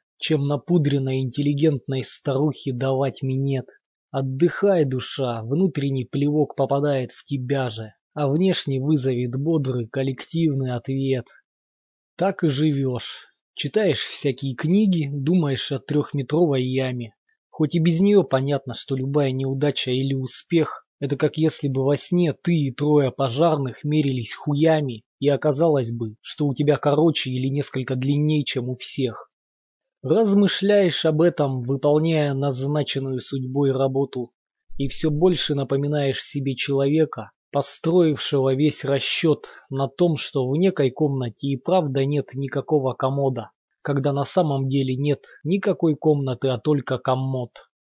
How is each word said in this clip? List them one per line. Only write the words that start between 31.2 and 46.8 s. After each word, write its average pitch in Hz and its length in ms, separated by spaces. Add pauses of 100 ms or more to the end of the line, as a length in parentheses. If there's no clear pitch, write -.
этом, 143 400
выполняя 147 720
назначенную 135 840
судьбой 135 500
работу, 135 640 (440)
и 139 120
всё 156 240
больше 156 420
напоминаешь 139 720
себе 135 320
человека, 139 720 (220)
построившего 143 1040
весь 147 280
расчёт 139 640 (240)
на 135 160
том, 165 300
что 131 320
в 139 80
некой 170 340
комнате 135 560
и 139 100
правда 143 480
нет 143 300
никакого 135 600
комода, 135 580 (320)
когда 143 300
на 139 100
самом 139 460
деле 131 260
нет 139 300 (180)
никакой 170 500
комнаты, 135 540
а 127 80
только 135 400